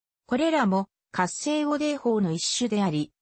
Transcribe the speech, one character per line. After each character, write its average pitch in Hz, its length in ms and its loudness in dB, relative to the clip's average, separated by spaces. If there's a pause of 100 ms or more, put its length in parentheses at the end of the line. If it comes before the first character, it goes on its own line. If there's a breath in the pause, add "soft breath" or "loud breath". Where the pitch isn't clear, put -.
(260)
こ 247 120 0
れ 320 120 2
ら 294 160 2
も 190 220 2 (240)
活 180 240 -2
性 302 300 -2
汚 294 120 0
泥 294 200 -2
法 226 220 0
の 175 120 2
一 - 260 -4
種 240 100 0
で 208 140 0
あ 190 80 2
り、 151 320 -2